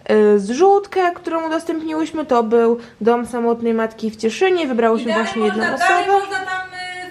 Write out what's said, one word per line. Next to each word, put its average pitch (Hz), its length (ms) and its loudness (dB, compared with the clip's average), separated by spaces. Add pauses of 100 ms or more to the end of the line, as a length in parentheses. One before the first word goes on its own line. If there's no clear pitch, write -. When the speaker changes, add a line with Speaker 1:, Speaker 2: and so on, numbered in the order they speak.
Speaker 1:
e, 208 340 4
zrzutkę, 359 760 2
którą 330 320 -6
udostępniłyśmy. 320 800 -4
To 240 180 2
był 233 340 2 (240)
Dom 233 240 0
Samotnej 233 480 -2
Matki 220 380 -4
w - 40 -14
Cieszynie. 339 520 0
Wybrałyśmy 233 440 0
Speaker 2:
I - 20 0
dalej 220 120 0
Speaker 1:
właśnie 220 200 -2
jedną 214 160 0
Speaker 2:
można, 262 140 -2
Speaker 1:
osobę. 359 140 0
Speaker 2:
dalej 381 320 4
można 392 160 -6
tam, 370 360 -6
e, 359 380 -12